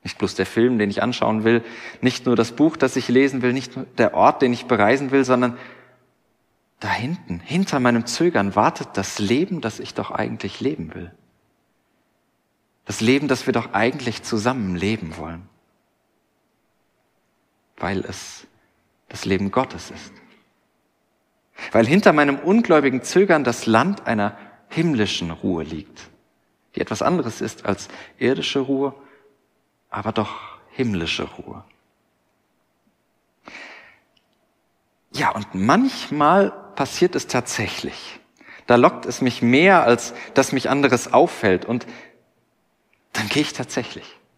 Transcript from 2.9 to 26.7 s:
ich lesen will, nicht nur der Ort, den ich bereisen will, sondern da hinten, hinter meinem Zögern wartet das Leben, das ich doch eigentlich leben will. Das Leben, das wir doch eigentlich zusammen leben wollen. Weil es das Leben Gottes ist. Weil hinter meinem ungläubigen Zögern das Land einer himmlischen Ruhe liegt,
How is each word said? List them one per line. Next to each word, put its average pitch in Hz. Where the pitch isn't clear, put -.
ich 127
lesen 131
will, 123
nicht 131
nur 131
der 117
Ort, 123
den 123
ich 117
bereisen 123
will, 135
sondern 123
da 107
hinten, 117
hinter 156
meinem 117
Zögern 104
wartet 120
das -
Leben, 139
das 110
ich -
doch -
eigentlich 117
leben 139
will. 87
Das -
Leben, 135
das 127
wir 127
doch 113
eigentlich 120
zusammen 110
leben 87
wollen. 85
Weil 95
es -
das -
Leben 98
Gottes 127
ist. -
Weil 113
hinter 180
meinem 143
ungläubigen 151
Zögern 180
das 120
Land 127
einer 107
himmlischen 107
Ruhe 82
liegt, 78